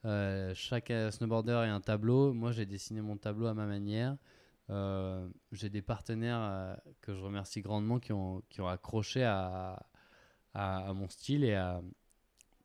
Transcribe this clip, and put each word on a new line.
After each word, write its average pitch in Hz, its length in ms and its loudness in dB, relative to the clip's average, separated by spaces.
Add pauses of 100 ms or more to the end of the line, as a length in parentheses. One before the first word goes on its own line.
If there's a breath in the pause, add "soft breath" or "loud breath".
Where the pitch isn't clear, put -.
euh, 98 480 0
chaque, - 380 -2
euh, 110 200 2
snowboarder 113 420 2
a 117 200 4
un 101 80 0
tableau. 120 520 6
Moi, 117 180 0
j'ai 110 140 0
dessiné 101 360 -6
mon 104 160 -4
tableau 110 300 0
à 110 60 2
ma 107 120 0
manière. 104 520 0 (520 soft breath)
Euh, 95 580 -2 (240)
j'ai 104 180 -6
des 104 120 -2
partenaires, 117 580 -2
euh, 95 360 -4 (260)
que 104 120 -8
je 95 80 -6
remercie 98 400 -4
grandement 104 380 2
qui 113 140 -4
ont, 95 360 -2
qui - 120 -10
ont 92 60 0
accroché 107 560 0
à, 92 600 0 (680 soft breath)
à, 95 360 -2
à 98 40 -2
mon 95 160 -4
style 143 340 0
et 113 120 6
à, 90 260 0 (840)